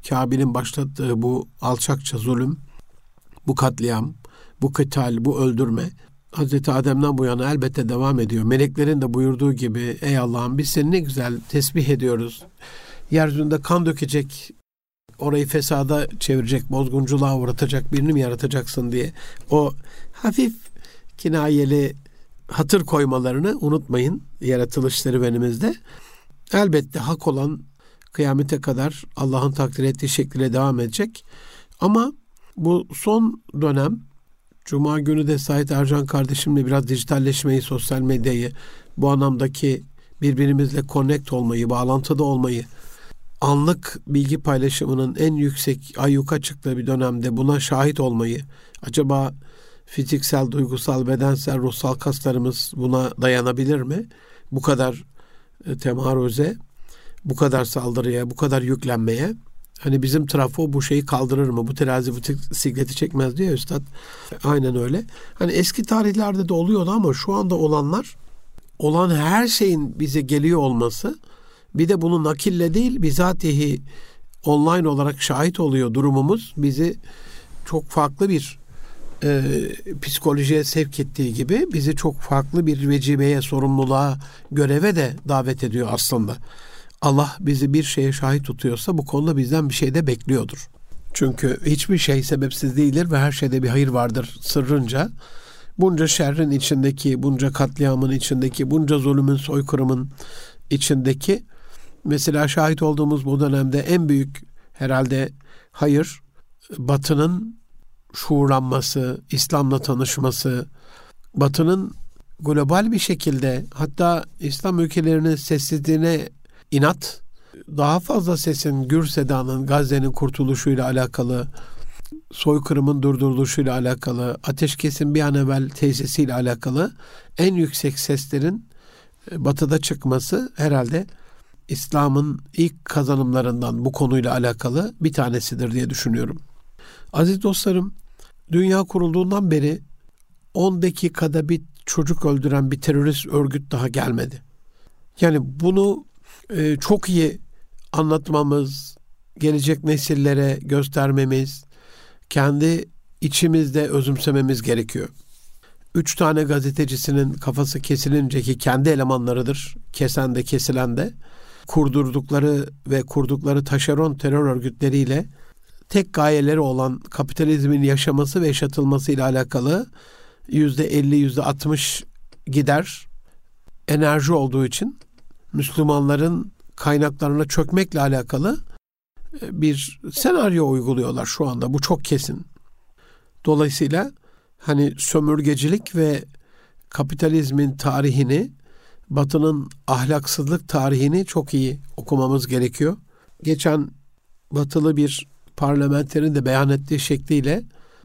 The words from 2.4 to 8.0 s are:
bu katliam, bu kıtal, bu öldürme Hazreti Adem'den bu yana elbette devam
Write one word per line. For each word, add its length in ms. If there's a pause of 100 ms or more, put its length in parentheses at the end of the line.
bu 80
katliam, 600 (480)
bu 100
kıtal, 520
bu 160
öldürme 500 (440)
Hazreti 380
Adem'den 460
bu 60
yana 260
elbette 380
devam 320